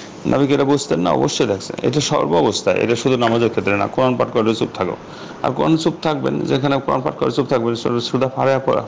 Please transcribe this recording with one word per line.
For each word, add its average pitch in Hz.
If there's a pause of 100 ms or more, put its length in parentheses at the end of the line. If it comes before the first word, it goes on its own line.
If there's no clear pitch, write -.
(260)
নাবি 131
কি 139
এটা 139
বুঝতেন 143
না? 180
অবশ্যই 143
দেখছেন। -
এটা 139
সর্বাবস্থায়, 143
এটা 113
শুধু 131
নামাজের 117
ক্ষেত্রে 101
না। 101
কোরআন 127
পাঠ 120
করে 110
চুপ -
থাকো, 90 (480)
আর 139
কোরআন 151
চুপ 160
থাকবেন, 143
যেখানে 139
কোরআন 139
পাঠ 135
করে 135
চুপ 127
থাকবেন, 117
সূরা, 120
সূরা 127
ফাতিহা 131
পড়া, 131